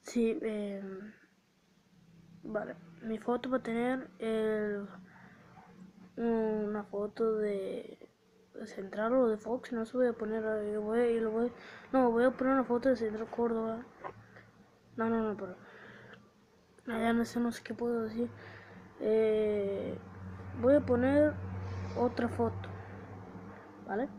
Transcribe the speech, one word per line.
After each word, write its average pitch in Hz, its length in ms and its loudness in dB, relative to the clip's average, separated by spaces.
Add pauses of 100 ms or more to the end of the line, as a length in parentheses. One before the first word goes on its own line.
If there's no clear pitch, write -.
Sí, 226 400 2
eh, 208 400 -4 (1600)
vale. 214 340 -6 (260)
Mi 220 160 -4
foto 247 320 0
va 262 80 2
a 247 40 -2
tener 247 560 -2
el, 214 680 0 (1300)
una 214 680 2
foto 214 540 0
de 196 600 -4 (680)
Central 208 480 -2
o 254 140 6
de 214 100 2
Fox. 240 340 -4
No 226 140 -2
se 254 100 -6
voy 254 120 6
a 233 40 2
poner, 220 320 -2
eh, 214 320 -2
voy, 214 240 0
y 233 200 4
lo 220 100 2
voy, 233 220 0 (400)
no, 262 180 6
voy 233 140 4
a 262 60 8
poner 262 240 2
una 262 100 4
foto 240 260 4
de 247 60 6
Central 220 320 -4
Córdoba. 226 560 -2 (1120)
No, 226 120 2
no, 226 140 4
no, 214 140 0
pero 190 200 -8 (1300)
ya 226 260 2
no 233 120 4
sé, 240 160 -2
no 233 120 0
sé - 100 -10
qué 226 120 -8
puedo 233 300 -2
decir. 233 240 -2 (720)
Eh, 214 960 2 (640)
voy 254 140 8
a 294 60 8
poner 277 540 4 (600)
otra 240 320 2
foto, - 400 -2 (1160)
¿vale? 220 220 -2 (100)